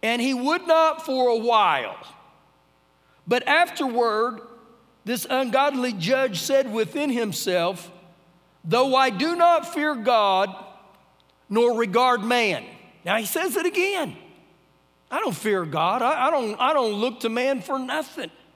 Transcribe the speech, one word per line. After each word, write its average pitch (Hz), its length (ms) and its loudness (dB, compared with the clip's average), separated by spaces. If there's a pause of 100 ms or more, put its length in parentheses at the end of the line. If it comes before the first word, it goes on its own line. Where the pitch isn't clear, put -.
And 233 180 -2
he 269 120 0
would 302 340 -2
not 320 380 2
for 254 240 0
a 226 80 2
while. 185 580 0 (1300)
But 247 220 0
afterward, 240 920 0 (640)
this 233 240 -4
ungodly 262 640 0
judge 208 480 -2
said 269 320 0
within 294 360 -2
himself, 185 800 -2 (760)
"Though 254 300 2
I 262 160 4
do 269 220 -2
not 339 400 4
fear 302 220 -2
God, 202 580 2 (920)
nor 233 300 2
regard 233 440 2
man." 220 440 0 (400)
Now 185 100 0
he 226 100 -2
says 330 300 -2
it 359 100 -2
again. 370 520 -2 (920)
"I 294 120 -4
don't 214 140 -4
fear 196 280 -2
God. 165 380 0
I, 262 260 2
I 320 40 2
don't, 233 280 -2
I 262 140 2
don't 226 220 2
look 226 260 -4
to 233 80 -2
man 247 320 -2
for 269 180 -4
nothing." 262 500 -6 (260)